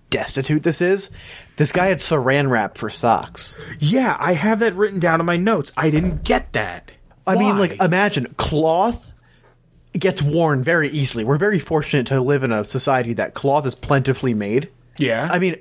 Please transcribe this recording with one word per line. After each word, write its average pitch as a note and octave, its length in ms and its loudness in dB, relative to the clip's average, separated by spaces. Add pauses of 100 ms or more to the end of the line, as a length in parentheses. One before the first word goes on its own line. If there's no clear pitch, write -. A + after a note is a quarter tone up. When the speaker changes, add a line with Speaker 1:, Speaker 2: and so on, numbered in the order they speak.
Speaker 1:
destitute D3+ 540 -2
this E3 180 0
is. F#3+ 280 0 (480)
This D3+ 160 2
guy F3+ 140 2
had F3+ 100 2
saran C#3 520 2
wrap A2 280 0
for A2 120 -6
socks. - 680 -2 (220)
Speaker 2:
Yeah, G3+ 380 2
I E3+ 160 0
have G#3 260 0
that G#3+ 160 0
written G3 240 0
down E3 200 2
in E3+ 60 0
my F3 120 2
notes. F#3 380 0
I D#3+ 140 2
didn't D#3+ 340 0
get - 300 -2
that. F2+ 380 -6 (360)
Speaker 1:
I F#3 80 2
mean, G3+ 240 2
like, F#3 200 0
Speaker 2:
Why? F#3+ 60 2
Speaker 1:
imagine F3 520 0
cloth E3 760 0 (800)
gets F#3 280 0
worn D3 420 2
very D#3+ 260 2
easily. C3+ 340 -2
We're C#3 140 2
very G3 220 0
fortunate D3 480 0
to C3+ 140 0
live C3+ 220 2
in A#2+ 80 0
a G#2+ 120 0
society B2+ 500 0
that G2 220 -4
cloth C#3 320 0
is A#2+ 80 -4
plentifully C3 580 0
made. G#2 360 -2 (280)
Speaker 2:
Yeah. B2 340 0
Speaker 1:
I F3 80 0
mean, F3+ 220 0